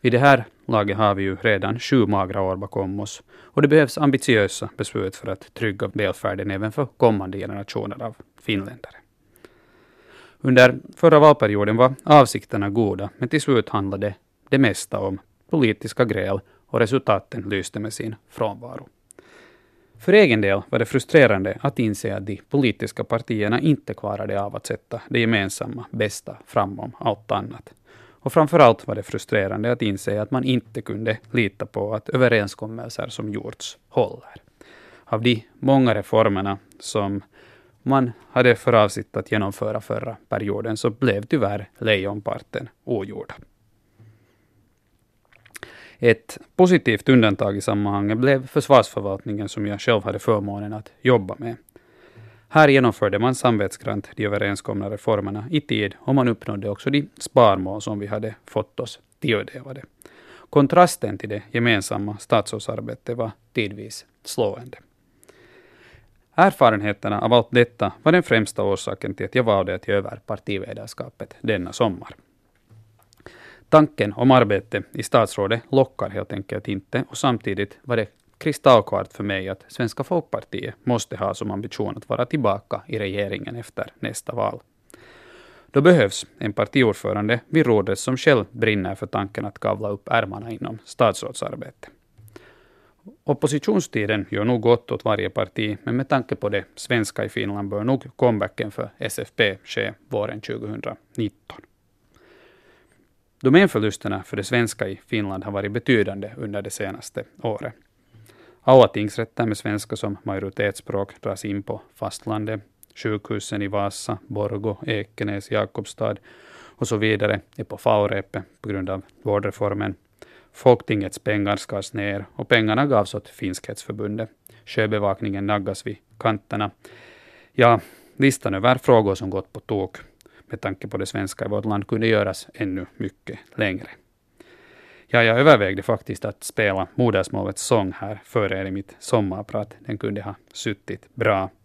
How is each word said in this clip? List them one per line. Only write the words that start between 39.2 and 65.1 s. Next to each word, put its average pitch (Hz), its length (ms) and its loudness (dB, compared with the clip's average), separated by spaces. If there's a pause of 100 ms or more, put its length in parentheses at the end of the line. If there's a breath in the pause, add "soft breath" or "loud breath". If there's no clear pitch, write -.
genomföra 107 500 -4
förra 113 360 -8 (120)
perioden 104 480 -4
så 123 120 -2
blev 110 320 0
tyvärr 101 560 -2
lejonparten 101 920 -4 (140)
ogjorda. 104 520 -8 (2750 loud breath)
Ett - 380 2 (180)
positivt 180 540 4
undantag 107 480 4
i 98 40 -6
sammanhanget 101 560 -2
blev 131 300 2
försvarsförvaltningen 104 1040 2
som 101 180 -6
jag 104 140 -8
själv 107 220 2
hade 101 160 -4
förmånen 104 540 -2
att 107 180 -14 (100)
jobba 107 360 2
med. 117 180 -10 (920 soft breath)
Här 156 180 8
genomförde 110 520 4
man 123 160 0
samvetsgrant 104 800 -2
de 110 100 -4
överenskomna 101 640 -4
reformerna 104 640 -2
i 156 100 0
tid 104 380 -4
och 135 160 0
man 123 120 4
uppnådde 104 420 -4
också - 200 -6
de 147 280 0
sparmål 101 640 0
som 107 180 -8
vi 101 80 -8
hade 107 280 -8 (100)
fått - 340 -8
oss 123 200 -12 (200)
tilldelade. 127 640 -6 (640 loud breath)
Kontrasten 143 680 4
till 104 120 -10
det 104 220 -8
gemensamma 104 640 0
statsrådsarbetet 113 1000 -4
var 113 140 -4 (220)
tidvis 104 520 -8 (180)
slående. 120 540 -4 (1600 soft breath)